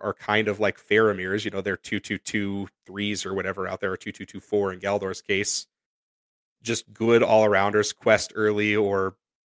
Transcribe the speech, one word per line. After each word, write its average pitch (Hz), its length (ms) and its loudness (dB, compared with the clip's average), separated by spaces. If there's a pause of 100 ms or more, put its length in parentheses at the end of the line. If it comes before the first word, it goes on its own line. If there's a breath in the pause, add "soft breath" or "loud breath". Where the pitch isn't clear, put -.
are 101 100 -4
kind 107 340 0
of 101 120 -4
like 101 200 0
Faramir's, 98 640 0
you 98 60 -6
know, 98 100 -6
they're 95 160 -4
two - 220 -6
two - 180 -6
two 98 500 -4 (180)
threes 101 400 -6
or 95 80 -6
whatever 95 340 -4
out 95 120 -8
there, 95 140 -2
or 92 40 -8
two - 140 -12
two - 140 -14
two - 160 -16
four 101 320 -2
in 92 60 -14
Galdor's 98 420 -4
case. - 460 -2 (960)
Just 113 300 -6
good 117 300 4
all-arounders, 104 720 4
quest - 400 2
early 107 400 2
or 98 420 0 (320)